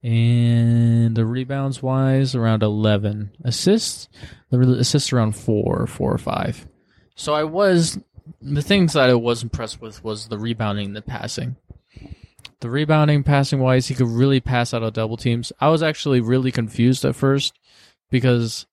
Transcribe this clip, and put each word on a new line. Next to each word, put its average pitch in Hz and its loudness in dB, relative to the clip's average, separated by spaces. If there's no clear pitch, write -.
and 117 4
the 113 2
rebounds 131 -4
wise 135 2
around 113 2
eleven. 107 0
Assists, - -2
the 127 2
re-, 127 4
assists 139 0
around 117 2
four, - -2
four - -4
or - -2
five. - -6
So - -4
I 151 -2
was, 170 2
the 143 -4
things 185 2
that 131 4
I 123 6
was 117 0
impressed 113 -10
with 110 -18
was 107 -8
the 107 -8
rebounding 107 -4
and 101 -12
the 107 -14
passing. 123 -8
The 117 -8
rebounding, 151 2
passing 139 2
wise, 127 2
he 135 -4
could 127 0
really 131 2
pass 120 -2
out 117 -4
of 110 -4
double 110 -4
teams. 120 -4
I 143 2
was 160 2
actually 147 0
really 127 0
confused 117 0
at 131 0
first 139 0
because 120 0